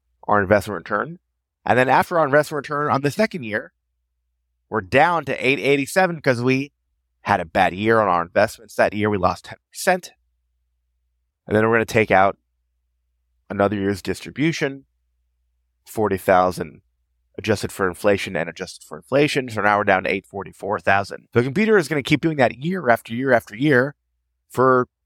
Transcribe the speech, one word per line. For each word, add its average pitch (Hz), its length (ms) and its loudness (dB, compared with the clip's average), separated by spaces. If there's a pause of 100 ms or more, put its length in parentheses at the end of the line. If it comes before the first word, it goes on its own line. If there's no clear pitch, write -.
(280)
our 104 120 4
investment 98 380 0
return. 117 400 -6 (480)
And 110 120 2
then 127 100 2
after 170 300 0
our 160 60 2
investment 143 400 0
return 147 260 -4
on 131 120 0
the 143 80 -2
second 208 320 -4
year, 113 300 -8 (960)
we're 110 100 -2
down 147 460 0
to 127 200 -4
eight 135 120 0
eighty-seven 143 640 0
'cause 123 180 0
we 131 320 -2 (500)
had 101 180 0
a 87 40 -4
bad 87 300 0
year 110 260 2
on 104 80 2
our 87 140 2
investments. 104 540 -2
That 98 180 2
year 104 160 -2
we 104 80 -2
lost 90 280 -2
ten - 120 -18 (100)
percent. - 440 -4 (1300)
And 101 80 -4
then 110 120 4
we're 113 80 2
gonna 113 100 2
take 110 280 2
out 95 260 4 (1080)
another 101 260 0
year's 98 260 -2
distribution, 139 840 -4 (1000)
forty 104 320 -2
thousand 90 640 0 (540)
adjusted 98 360 -4
for 98 160 -2
inflation 98 480 -2
and 82 120 -4
adjusted - 360 -14
for 76 140 -18
inflation. 135 500 -2
So 110 140 -6
now 104 160 4
we're 104 60 0
down 95 200 2
to - 80 -2
eight 95 140 -6
forty-four 98 520 -8
thousand. 98 540 -2
The 120 100 0
computer 202 340 0
is 165 120 2
gonna 147 160 -4
keep 147 160 2
doing 160 160 -2
that 117 220 2
year 160 300 -4
after 113 240 2
year 131 200 0
after 113 240 0
year 135 400 2 (520)
for 127 380 2 (200)